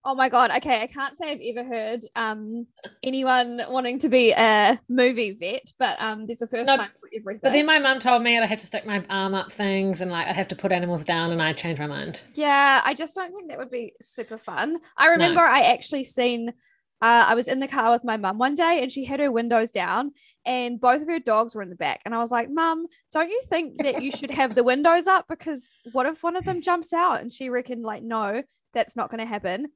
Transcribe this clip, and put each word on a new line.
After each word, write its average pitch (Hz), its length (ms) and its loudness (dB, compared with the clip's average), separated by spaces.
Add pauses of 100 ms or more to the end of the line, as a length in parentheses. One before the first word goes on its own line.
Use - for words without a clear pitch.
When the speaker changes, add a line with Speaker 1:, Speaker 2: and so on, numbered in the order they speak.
Speaker 1:
Oh 269 80 -2
my 262 140 2
God. 240 300 4
Okay. 247 240 0
I 247 40 -4
can't 277 300 -8
say 311 140 -8
I've 269 100 -8 (160)
ever 247 100 -8
heard, 226 380 -6 (100)
um, 220 520 -6 (360)
anyone 254 680 0
wanting 254 320 -2
to 311 100 0
be 240 220 6
a 226 460 6 (100)
movie 247 440 2
vet, 208 460 -8
but, 247 220 0
um, 220 260 -6
there's 233 160 -8
a 226 40 -6
first 240 200 -4
Speaker 2:
No, 269 100 6
Speaker 1:
time 208 140 -4 (100)
for - 80 -20 (100)
everything. 214 240 -10
Speaker 2:
but 269 100 2
then 294 140 4
my 311 120 4
mum 269 220 2
told 247 220 4
me 233 160 2
I'd 226 100 4
have 220 120 -2
to 185 60 -18
stick - 200 -8
my 202 240 -2
arm 190 240 -2
up 190 160 -4
things 196 520 -2
and, 180 80 -4
like, 170 180 -4
I'd 175 80 -2
have 190 120 -2
to - 80 -6
put 190 160 -2
animals 175 320 -2
down, 170 280 0
and 165 100 0
I 156 100 0
changed 151 280 -6
my 147 60 -4
mind. 143 340 -8 (140)
Speaker 1:
Yeah, 277 500 4
I 277 100 0
just 311 200 -10
don't 370 200 -8
think 370 140 -16
that - 100 -12
would 254 120 -12
be 240 300 -10
super 220 380 -14
fun. 302 400 -4 (180)
I 311 120 6
remember 339 320 4
Speaker 2:
No. 339 60 8
Speaker 1:
I 269 140 6
actually 262 440 2
seen, 240 460 -2 (500)
uh, 233 260 6
I 226 80 4
was 233 140 0
in 269 120 -2
the 277 80 -4
car 247 220 0
with 240 140 2
my 220 140 -2
mum 202 180 -4
one 262 180 0
day, 330 280 2
and 254 100 -4
she 269 140 -8
had 277 140 -6
her 277 120 2
windows 233 380 0
down 196 420 -2 (320)
and 247 340 -4
both 254 220 4
of 302 80 -6
her 330 100 -2
dogs 226 360 0
were 208 80 -8
in 180 80 -10
the 175 60 -14
back. 147 280 -4
And 226 100 -4
I 226 40 -2
was 233 120 -2
like, 240 200 -2
"Mum, 330 360 -2 (240)
don't 330 200 -2
you 466 180 -2
think 320 340 -4
that 247 200 -2
you 269 80 -4
should 269 200 -10
have 262 240 0
the 247 100 4
windows 330 420 4
up? 381 220 4
Because 311 380 -8 (260)
what 254 120 0
if 320 180 -4
one 339 140 -4
of 370 80 -6
them 359 160 -4
jumps 349 320 -2
out?" 339 300 0
And 233 100 -12
she 262 160 -10
reckoned, 247 360 -6
like, 214 180 -8
"No, 220 400 -4 (320)
that's 233 220 -2
not 226 140 -6
gonna 226 160 -8
happen." 208 500 -6